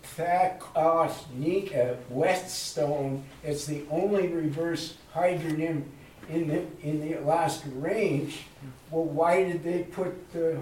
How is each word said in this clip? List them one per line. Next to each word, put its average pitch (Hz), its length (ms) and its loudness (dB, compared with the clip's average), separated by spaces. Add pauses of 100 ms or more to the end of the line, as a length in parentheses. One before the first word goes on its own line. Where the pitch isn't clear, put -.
(160)
Thakosnika, 165 1800 2 (100)
Whetstone, 143 1120 0 (220)
it's 147 220 -4
the 147 260 -6
only 185 380 2
reverse 160 640 -2 (200)
hydronym 160 680 0 (460)
in 160 180 0
the, 160 160 0 (200)
in 151 180 -2
the 156 140 -4
Alaska 151 560 0
Range. 156 760 0 (460)
Well, 165 120 0
why 165 400 4
did 165 180 0
they 170 220 0
put - 480 -6
the 165 300 0